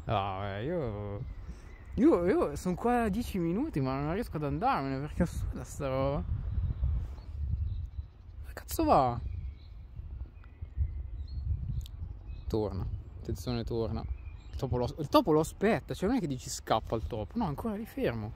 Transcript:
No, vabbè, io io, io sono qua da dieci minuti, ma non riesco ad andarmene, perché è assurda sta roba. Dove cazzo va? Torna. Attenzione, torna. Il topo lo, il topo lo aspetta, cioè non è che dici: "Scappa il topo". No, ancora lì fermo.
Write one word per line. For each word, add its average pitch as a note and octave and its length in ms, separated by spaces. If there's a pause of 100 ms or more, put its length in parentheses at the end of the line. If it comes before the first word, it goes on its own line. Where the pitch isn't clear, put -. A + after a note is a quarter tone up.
No, A#2+ 100
vabbè, G2 460
io A2 800 (560)
io, G#3+ 280
io G3 320
sono F3+ 180
qua A#3+ 280
da A3 80
dieci G#3 280
minuti, F3 420
ma C3+ 200
non D3+ 140
riesco G#3+ 220
ad D3+ 80
andarmene, C#3+ 540
perché D3+ 260
è - 20
assurda - 360
sta C#3 260
roba. C#3 360 (2250)
Dove - 140
cazzo - 300
va? C3+ 360 (3250)
Torna. F#2+ 380 (340)
Attenzione, A#2+ 440
torna. A2+ 360
Il - 560
topo B2 220
lo, B2 200
il D3 100
topo B3 240
lo D3+ 80
aspetta, E3 520
cioè F3+ 160
non C4 80
è A3+ 40
che F3 60
dici: C3 220
"Scappa - 480
il A2 100
topo". G#2+ 300
No, A#3 80
ancora A#2+ 300
lì A3 100
fermo. A#2 520